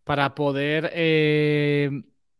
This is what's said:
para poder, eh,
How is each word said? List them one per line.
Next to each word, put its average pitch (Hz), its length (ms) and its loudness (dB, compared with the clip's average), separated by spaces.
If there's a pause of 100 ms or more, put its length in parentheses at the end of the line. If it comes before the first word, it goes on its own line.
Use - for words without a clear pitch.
para 139 320 -2
poder, 147 580 -2
eh, 151 960 2 (500)